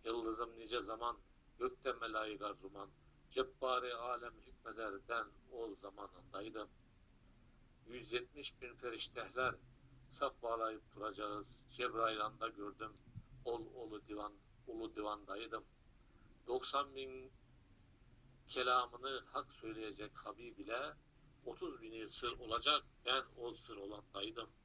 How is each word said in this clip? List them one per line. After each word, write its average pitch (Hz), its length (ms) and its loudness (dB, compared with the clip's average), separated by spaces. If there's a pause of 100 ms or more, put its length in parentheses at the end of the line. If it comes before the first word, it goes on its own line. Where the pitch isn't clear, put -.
Yıldızım 113 560 2
nice 113 220 0
zaman 113 360 0 (400)
gökte 127 360 2
melayik 110 480 0
arzuman, 101 480 -6 (400)
cebbari 127 640 4
alem 120 480 -2
hükmeder, 110 520 -6 (160)
ben 117 160 2 (260)
o 113 240 -4
zamanındaydım. 101 960 -8 (1160)
Yüz 120 260 -6
yetmiş - 480 -2
bin 120 140 -10
feriştehler 120 800 2 (560)
saf - 300 2
bağlayıp 113 540 2
duracağız. 104 760 -2
Cebrail 110 560 4
anda 113 240 0
gördüm, 104 420 -6 (540)
ol 117 200 2 (100)
olu 107 320 -6
divan, 104 260 -2 (340)
ulu 113 280 -2
divandaydım. 104 680 -2 (840)
Doksan 139 480 4
bin 131 360 -6 (1160)
kelamını 127 840 4
hak 135 220 -4
söyleyecek 107 640 -6
Habib 107 400 -10
ile 120 360 -2 (520)
otuz 131 360 -4
bini 110 280 -6
sır 123 300 2
olacak, 127 440 6 (220)
ben 131 180 6 (140)
o 120 160 -2
sır 113 240 -4
olandaydım. 104 720 -4 (140)